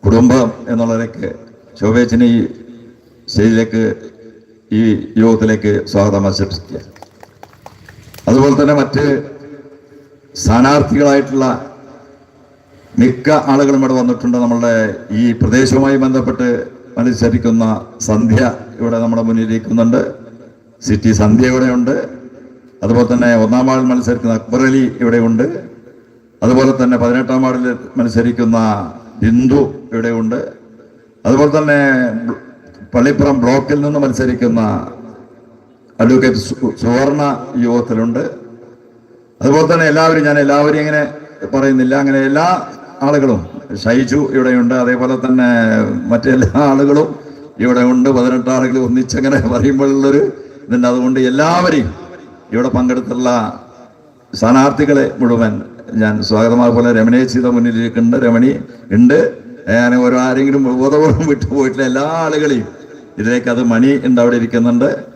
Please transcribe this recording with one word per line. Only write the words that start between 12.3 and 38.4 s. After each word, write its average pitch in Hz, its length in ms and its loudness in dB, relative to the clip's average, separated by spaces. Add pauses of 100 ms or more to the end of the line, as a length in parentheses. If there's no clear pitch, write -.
മിക്ക 127 320 0
ആളുകളും 139 500 2
ഇവിടെ 131 140 0
വന്നിട്ടുണ്ട്. 123 440 0
നമ്മളുടെ 117 360 0 (360)
ഈ 113 220 0
പ്രദേശവുമായി 131 640 2
ബന്ധപ്പെട്ട് 127 520 0 (480)
മത്സരിക്കുന്ന 117 680 0 (360)
സന്ധ്യ 110 420 2 (360)
ഇവിടെ 117 200 -2
നമ്മുടെ 113 240 -2
മുന്നിലിരിക്കുന്നുണ്ട്. 113 800 0 (840)
സിറ്റി 107 300 0
സന്ധ്യ 107 340 4
ഇവിടെയുണ്ട്. 127 480 0 (880)
അതുപോലെ 117 320 2
തന്നെ 120 200 2
ഒന്നാം 113 320 2
വാർഡിൽ 131 200 2
മത്സരിക്കുന്ന 117 480 0
അക്ബർ 113 320 -4
അലി 131 180 2 (160)
ഇവിടെയുണ്ട്. 117 460 2 (960)
അതുപോലെ 131 300 4
തന്നെ 127 240 0
പതിനെട്ടാം 123 460 0
വാർഡിൽ 123 340 -2 (200)
മത്സരിക്കുന്ന 117 600 0 (640)
ബിന്ദു 127 400 2 (300)
ഇവിടെയുണ്ട്. 113 480 -4 (840)
അതുപോലെ 139 340 4
തന്നെ 147 220 2 (1120)
പള്ളിപ്പുറം 135 460 2
ബ്ലോക്കിൽ 135 400 0
നിന്ന് 147 180 -2
മത്സരിക്കുന്ന 123 640 -2 (1400)
അഡ്വക്കേറ്റ് 120 400 2
സു-, 113 420 -6
സുവർണ 135 420 0 (340)
യുവത്തിലുണ്ട്. 117 680 -2 (1160)